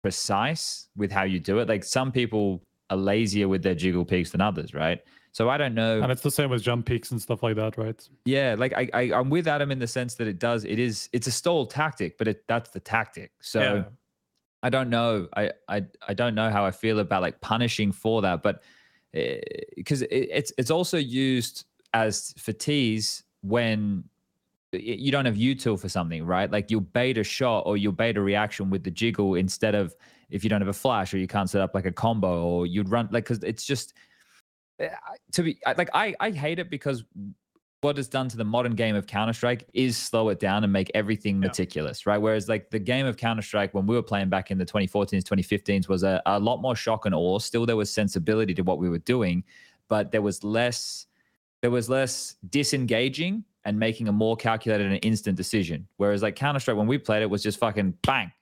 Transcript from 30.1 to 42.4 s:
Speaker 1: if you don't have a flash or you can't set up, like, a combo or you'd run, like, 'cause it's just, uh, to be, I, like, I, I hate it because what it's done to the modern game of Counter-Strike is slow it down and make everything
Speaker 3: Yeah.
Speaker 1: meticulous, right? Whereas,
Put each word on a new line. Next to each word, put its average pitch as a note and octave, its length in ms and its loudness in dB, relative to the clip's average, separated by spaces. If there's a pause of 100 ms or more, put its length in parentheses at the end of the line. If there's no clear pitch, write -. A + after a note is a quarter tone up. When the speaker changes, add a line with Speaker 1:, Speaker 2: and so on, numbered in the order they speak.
Speaker 1:
if G2 120 -6
you G#2+ 80 0
don't G#2 120 2
have F#2+ 60 0
a G2+ 40 -2
flash G#2 400 0
or G2 60 -2
you F#2 100 -2
can't G2 220 -2
set G2+ 100 2
up, F#2+ 140 0
like, F#2+ 120 -2
a F2+ 60 -2
combo F#2 500 0
or F2 240 0
you'd F#2 220 -2
run, A2+ 240 0
like, A#2 140 -2
'cause A2 180 -2
it's A#2 220 -6
just, - 260 -4 (880)
uh, D#3 60 -4 (460)
to F3+ 100 2
be, D#3+ 240 0
I, C3 80 0
like, F3 180 0
I, G3+ 280 0
I G#3+ 100 0
hate D#3+ 280 -4
it F3+ 120 -8
because C#3 340 -4 (800)
what D3 160 0
it's C3 100 -6
done C3 220 -2
to A2+ 80 -10
the A#2 60 0
modern A#2+ 300 2
game A2 220 2
of G2 100 -2
Counter-Strike A#2 680 -2
is B2+ 240 2
slow A2 320 2
it F#2+ 100 -2
down G#2 240 2
and G2+ 80 4
make F#2+ 220 2
everything G#2 400 0
Speaker 3:
Yeah. F#2+ 140 2
Speaker 1:
meticulous, D#2 580 -4
right? G#2 100 4
Whereas, G#2+ 320 2